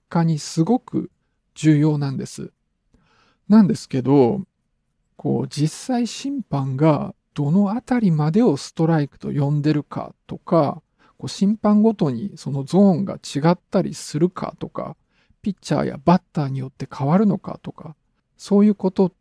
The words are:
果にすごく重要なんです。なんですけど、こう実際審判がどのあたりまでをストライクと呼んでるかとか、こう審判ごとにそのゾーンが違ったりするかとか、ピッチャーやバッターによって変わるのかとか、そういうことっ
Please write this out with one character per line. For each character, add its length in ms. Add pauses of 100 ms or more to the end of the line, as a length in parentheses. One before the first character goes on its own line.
(100)
果 140
に 140
す 240
ご 160
く 320 (440)
重 240
要 180
な 160
ん 60
で 80
す。 260 (960)
な 140
ん 40
で 100
す 120
け 140
ど、 400 (720)
こ 300
う 20
実 380
際 200
審 400
判 300
が 380 (180)
ど 180
の 200
あ 100
た 180
り 120
ま 200
で 120
を 160
ス 140
ト 140
ラ 140
イ 80
ク 100
と 140
呼 200
ん 100
で 100
る 120
か 300 (120)
と 100
か、 460 (340)
こ 80
う 60
審 300
判 200
ご 140
と 160
に 260
そ 140
の 140
ゾ 140
ー 40
ン 240
が 80
違 400
っ 40
た 220
り 140
す 240
る 100
か 300
と 100
か、 280 (440)
ピ 120
ッ 60
チ 160
ャ 40
ー 80
や 180
バ 140
ッ 40 (120)
タ 100
ー 40
に 100
よ 80
っ 40
て 240
変 140
わ 80
る 80
の 140
か 240
と 100
か、 240 (400)
そ 220
う 80
い 20
う 60
こ 160
と 160
っ 140